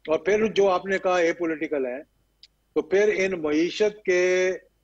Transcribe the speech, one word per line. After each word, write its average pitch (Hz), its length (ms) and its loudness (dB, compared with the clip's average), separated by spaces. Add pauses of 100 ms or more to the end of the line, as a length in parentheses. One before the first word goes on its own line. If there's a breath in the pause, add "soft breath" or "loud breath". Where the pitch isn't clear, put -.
और 156 80 2
फिर 202 300 0
जो 196 200 2
आपने 190 320 0
कहा 180 200 0
एपॉलिटिकल 160 680 -2
है, 127 180 -8 (720)
तो 156 60 0
फिर 190 280 2
इन 185 360 0
मईशत 170 500 0 (140)
के, 185 440 2
अ, 165 100 -12 (200)